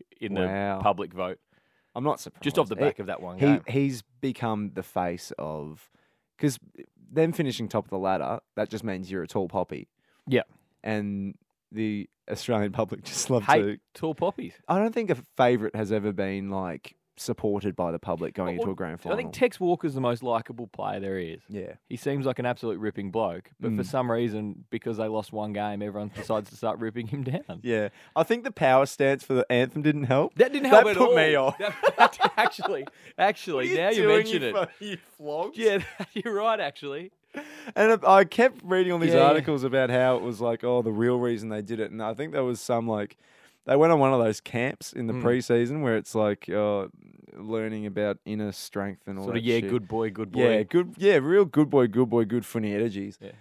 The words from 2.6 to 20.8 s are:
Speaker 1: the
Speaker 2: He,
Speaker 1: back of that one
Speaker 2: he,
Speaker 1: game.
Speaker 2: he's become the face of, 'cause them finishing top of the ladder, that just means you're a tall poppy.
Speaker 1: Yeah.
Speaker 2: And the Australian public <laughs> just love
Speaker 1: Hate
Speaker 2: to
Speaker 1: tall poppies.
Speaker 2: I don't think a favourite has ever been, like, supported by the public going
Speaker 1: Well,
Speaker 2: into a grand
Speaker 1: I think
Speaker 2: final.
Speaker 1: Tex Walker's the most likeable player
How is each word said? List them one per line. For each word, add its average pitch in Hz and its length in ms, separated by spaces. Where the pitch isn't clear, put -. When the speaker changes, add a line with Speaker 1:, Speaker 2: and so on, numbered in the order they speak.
Speaker 1:
the - 60
Speaker 2:
He, - 80
Speaker 1:
back 143 160
of 98 80
that 92 160
one 90 160
Speaker 2:
he, 139 80
Speaker 1:
game. 143 200
Speaker 2:
he's 135 360
become 110 540
the 92 80
face 90 560
of, 76 520
'cause 143 220
them 160 220
finishing 131 380
top 104 160
of - 60
the 98 80
ladder, 95 420
that 104 120
just 107 140
means 95 300
you're 92 100
a 82 60
tall 98 180
poppy. 87 400
Speaker 1:
Yeah. 123 160
Speaker 2:
And 101 560
the 107 400
Australian 104 440
public 107 320
<laughs> - 0
just - 260
love 117 140
Speaker 1:
Hate 196 180
Speaker 2:
to 202 160
Speaker 1:
tall 160 220
poppies. 180 380
Speaker 2:
I 175 140
don't 220 120
think 220 180
a 151 40
favourite 120 400
has 107 160
ever 104 200
been, 98 380
like, 92 460
supported 101 560
by 85 180
the 85 60
public 85 360
going 90 240
Speaker 1:
Well, - 60
Speaker 2:
into 98 80
a - 20
grand 87 260
Speaker 1:
I - 160
think - 20
Speaker 2:
final. - 140
Speaker 1:
Tex - 260
Walker's 170 360
the 131 80
most 120 200
likeable 117 440
player 101 340